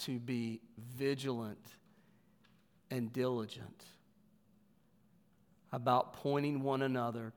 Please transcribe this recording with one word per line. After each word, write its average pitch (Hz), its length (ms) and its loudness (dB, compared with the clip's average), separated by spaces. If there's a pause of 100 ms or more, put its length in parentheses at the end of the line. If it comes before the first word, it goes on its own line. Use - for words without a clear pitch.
to 127 180 -2
be 120 420 -2 (160)
vigilant 123 880 -2 (1300)
and 120 200 -2
diligent 123 720 -2 (1900)
about 127 400 4
pointing 143 500 2
one 135 200 2
another 117 540 0